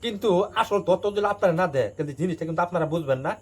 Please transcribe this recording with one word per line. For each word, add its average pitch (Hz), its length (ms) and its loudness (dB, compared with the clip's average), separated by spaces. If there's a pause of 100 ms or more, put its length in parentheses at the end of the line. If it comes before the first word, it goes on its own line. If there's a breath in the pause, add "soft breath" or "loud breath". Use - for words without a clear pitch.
কিন্তু 226 260 -2 (320)
আসল 202 180 2 (100)
তথ্য 180 140 4 (120)
যদি 208 180 0
আপনারা 190 280 2
না 185 40 2 (100)
দেয়, 117 200 0
কিন্তু 147 240 -6
জিনিসটা 170 300 -2
কিন্তু 160 180 -2
আপনারা 170 260 0
বুঝবেন 135 340 0
না 180 40 -2 (100)